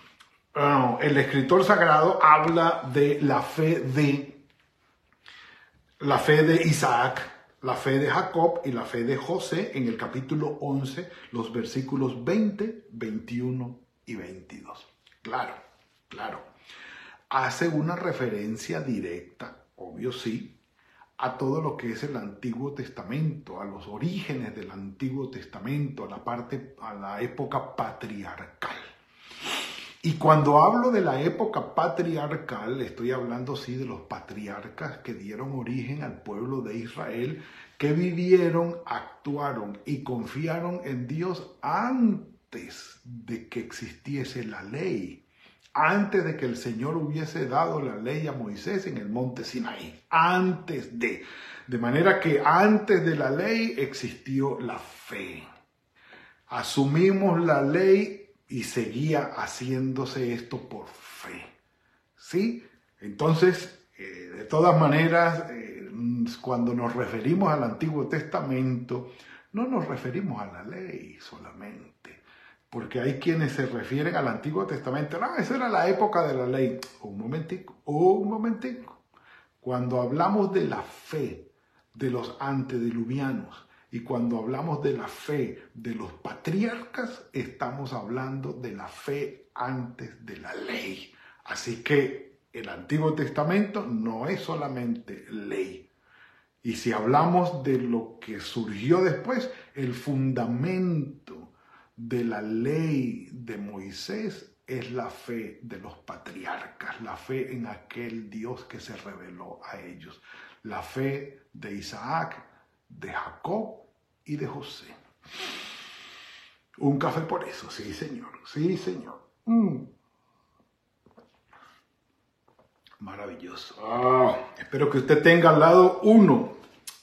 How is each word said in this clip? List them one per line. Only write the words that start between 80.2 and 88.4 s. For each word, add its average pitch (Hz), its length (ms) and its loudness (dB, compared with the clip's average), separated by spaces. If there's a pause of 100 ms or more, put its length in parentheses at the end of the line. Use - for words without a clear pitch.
de 185 120 2
la 123 180 -4
fe - 680 -8 (420)
de 131 160 -2
los 117 300 -4
antediluvianos 123 1300 -2 (240)
y 131 100 -8
cuando 120 380 -2
hablamos 135 440 -4
de 139 120 2
la 117 120 -6
fe - 640 -6
de 117 220 -8
los 101 200 -10
patriarcas, - 1200 -6
estamos 131 600 -6
hablando 131 640 -6